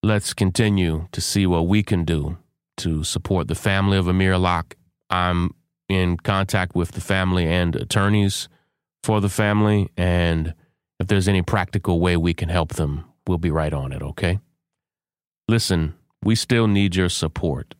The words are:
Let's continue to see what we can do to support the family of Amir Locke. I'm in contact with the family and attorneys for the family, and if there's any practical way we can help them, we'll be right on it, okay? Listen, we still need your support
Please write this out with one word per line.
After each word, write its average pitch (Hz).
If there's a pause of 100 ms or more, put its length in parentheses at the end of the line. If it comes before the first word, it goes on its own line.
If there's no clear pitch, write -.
Let's 104
continue 92
to -
see 101
what 85
we 104
can 90
do 80 (400)
to 80
support 90
the 87
family 98
of 90
Amir 92
Locke. 87 (340)
I'm 87 (340)
in 92
contact 95
with 87
the -
family 92
and 87
attorneys 101 (560)
for 107
the 98
family, 104
and 85 (440)
if 92
there's 95
any 95
practical 90
way 87
we 85
can 85
help 85
them, 76 (220)
we'll 90
be 85
right 76
on 67
it, 65
okay? 87 (1080)
Listen, 90 (300)
we 110
still 117
need 101
your 92
support 78